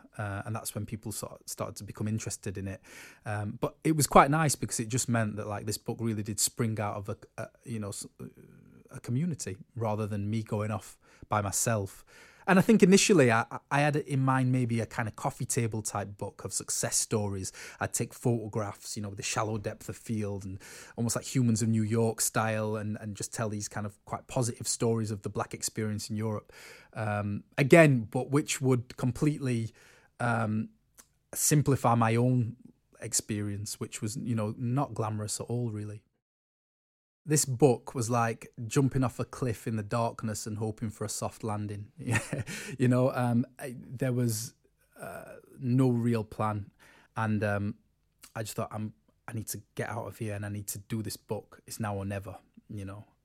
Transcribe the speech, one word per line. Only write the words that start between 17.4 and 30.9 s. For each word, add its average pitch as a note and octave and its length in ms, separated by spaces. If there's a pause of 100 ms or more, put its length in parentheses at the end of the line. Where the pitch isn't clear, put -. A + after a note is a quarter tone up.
I'd G#2 140
take A#2 200
photographs, A2 840
you A2 60
know, G2+ 80
with G2+ 80
the - 40
shallow A2 360
depth G#2+ 300
of A2 80
field G2+ 480
and F#2+ 140 (380)
almost A#2 180
like B2+ 100
Humans A#2 380
of A2+ 60
New A2 160
York A2+ 360
style, A2 540
and, G#2+ 260
and G#2+ 140
just - 180
tell A2+ 160
these G#2 200
kind G#2 180
of - 200
quite - 200
positive B2 400
stories A2+ 460
of G#2 100
the - 60
black G#2+ 260
experience G#2+ 560
in A2 60
Europe. G#2+ 360 (420)
Um, G#2 500 (120)
again, C#3 540
but - 220
which D3 280
would B2+ 360
completely, B2+ 760 (480)
um, A2 520 (600)